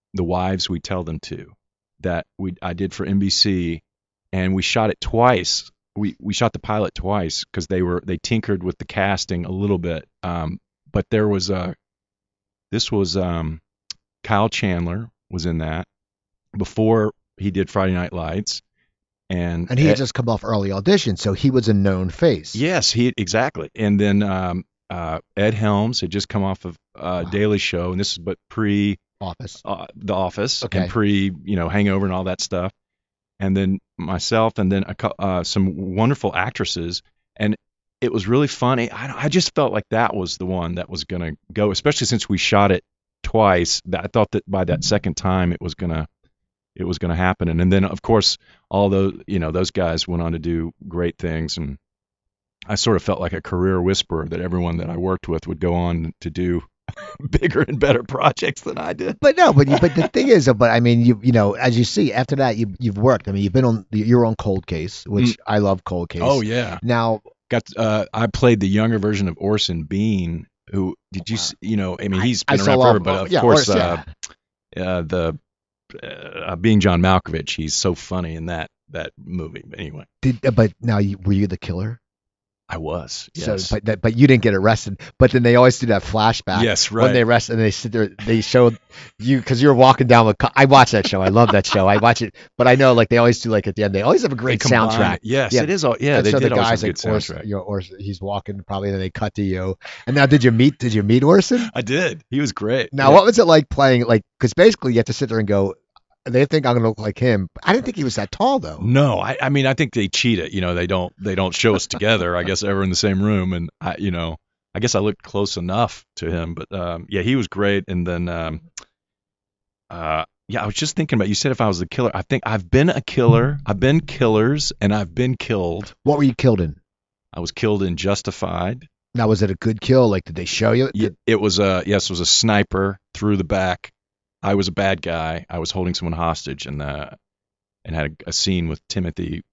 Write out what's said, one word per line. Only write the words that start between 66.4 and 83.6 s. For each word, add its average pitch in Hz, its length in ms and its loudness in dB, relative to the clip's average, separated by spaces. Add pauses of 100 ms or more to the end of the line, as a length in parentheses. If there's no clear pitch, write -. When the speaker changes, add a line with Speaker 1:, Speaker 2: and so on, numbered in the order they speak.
Speaker 1:
yeah. 107 400 -4
Speaker 2:
Now 113 400 0 (280)
Speaker 1:
Got, 117 120 0 (160)
uh, 107 340 0
I 113 140 -2
played 113 340 4
the 98 80 2
younger 110 300 2
version 98 300 0
of 80 100 -6
Orson 95 460 -2
Bean, 95 600 -2 (240)
who, 92 260 -4 (160)
did 95 180 -8
you 113 60 -4
Speaker 2:
Wow. 104 60 -6
Speaker 1:
s-, - 200 -6
you 107 160 -2
know, 92 200 -4
I 98 100 -6
mean, 95 120 -2
Speaker 2:
I, 107 60 0
Speaker 1:
he's 120 200 -2
Speaker 2:
I 143 100 2
Speaker 1:
been 98 80 0
Speaker 2:
saw 135 80 4
Speaker 1:
around 131 80 4
Speaker 2:
all - 20 4
Speaker 1:
forever, 120 160 6
Speaker 2:
of 87 60 -4
Speaker 1:
but 95 120 0
Speaker 2:
them. 95 100 -4
Speaker 1:
of 98 60 -6
Speaker 2:
Yeah, - 80 2
Speaker 1:
course, 123 280 6
Speaker 2:
Orson, 95 120 2
Speaker 1:
uh, 87 220 -2 (720)
Speaker 2:
yeah. 90 100 -6
Speaker 1:
uh, 90 160 -2
the, 82 360 -2 (640)
uh, 87 540 -12
being 104 240 4
John 90 200 4
Malkovich, 87 560 0
he's 78 180 -6
so 90 200 -2
funny 87 400 -8
in 80 120 -10
that, 82 220 -8 (220)
that 80 280 -10
movie. 82 480 -10
But - 140 -18
anyway. 78 240 -14 (180)
Speaker 2:
Did, 127 220 0
uh, 135 60 2
but 110 220 2 (100)
now, 113 160 0
you, 98 200 0
were 95 140 -2
you 98 140 2
the 90 120 -6
killer? 98 420 -8 (720)
Speaker 1:
I 85 60 -8
was, 80 580 -8
Speaker 2:
So, - 180 -6
Speaker 1:
yes. 95 180 -6